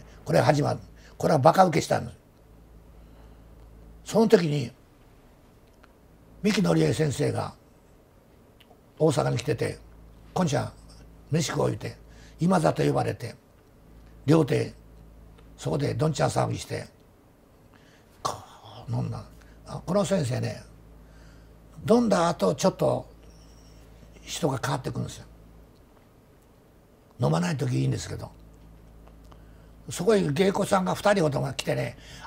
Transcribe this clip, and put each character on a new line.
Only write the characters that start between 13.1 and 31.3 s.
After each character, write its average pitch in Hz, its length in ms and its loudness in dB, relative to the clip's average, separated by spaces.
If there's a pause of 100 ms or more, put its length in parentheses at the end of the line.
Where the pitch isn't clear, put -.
て、 - 220 -12 (920)
料 160 180 6
亭、 117 300 -2 (840)
そ - 140 -8
こ 156 80 -2
で 127 160 -2
ど 131 140 0
ん 160 40 0
ち 151 100 -4
ゃ 143 40 4
ん - 40 -2
騒 117 200 0
ぎ 107 80 -6
し - 80 -12
て、 - 200 -10 (1400)
こ - 120 -6 (540)
う 117 40 -8
飲 123 100 -4
ん 113 80 -6
だ。 - 140 -10 (420)
あ、 - 180 -12
こ 170 100 -2
の 202 100 2
先 170 220 0
生 117 140 -4
ね、 113 220 -6 (1300)
飲 240 140 6
ん 233 60 0
だ 175 200 2
後 175 260 0
ち - 120 0
ょ - 40 4
っ 185 60 -2
と 127 340 -2 (1200)
人 - 180 -2
が 135 140 -4
変 139 100 -4
わ 143 60 -4
っ - 20 -12
て 139 100 -8
く 120 40 -10
る 123 60 -8
ん 120 40 -6
で - 60 -10
す - 80 -16
よ。 - 80 -20 (1900)
飲 135 100 2
ま 160 100 0
な 175 100 -2
い 156 60 -4
時 127 240 -2
い 135 40 -2
い - 20 -2
ん 135 40 0
で 110 80 -4
す - 100 -10
け - 80 -10
ど。 - 140 -14 (1600)
そ 170 140 -6
こ 220 100 4
へ 196 80 4
芸 170 300 2
妓 196 120 -2
さ 196 140 2
ん 185 60 0
が 180 100 -2
二 202 200 2
人 190 100 2
ほ 156 60 2